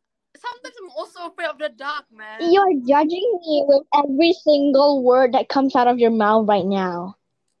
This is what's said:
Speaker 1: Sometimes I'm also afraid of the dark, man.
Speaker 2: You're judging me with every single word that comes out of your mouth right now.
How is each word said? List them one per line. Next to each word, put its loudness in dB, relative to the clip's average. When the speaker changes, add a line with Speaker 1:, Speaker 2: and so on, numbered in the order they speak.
Speaker 1:
Sometimes -18
I'm -20
also -14
afraid -12
of -14
the -8
dark, -14
man. -6
Speaker 2:
You're 2
judging 0
me 0
with 2
every 2
single 2
word 2
that 0
comes 0
out 2
of 0
your 4
mouth 2
right 2
now. -4